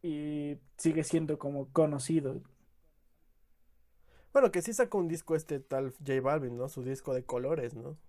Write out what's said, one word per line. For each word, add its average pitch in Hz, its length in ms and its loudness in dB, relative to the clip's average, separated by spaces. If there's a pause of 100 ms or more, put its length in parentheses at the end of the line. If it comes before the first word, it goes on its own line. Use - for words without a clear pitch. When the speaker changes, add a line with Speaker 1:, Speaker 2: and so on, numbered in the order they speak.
Speaker 1:
y 147 560 -4 (180)
sigue 160 280 2
siendo 151 340 0
como 139 340 -6
conocido. 151 680 2 (1900)
Speaker 2:
Bueno, 269 180 8
que 180 120 2
sí 233 100 -4
sacó 240 260 2
un 175 100 2
disco 160 280 -2
este 156 240 -4
tal 135 380 -2
J 139 220 0
Balvin, 131 360 0
¿no? 127 120 -4
Su 135 140 -8
disco 131 320 -4
de 127 100 -2
colores, 127 500 -2
¿no? 139 220 -10 (120)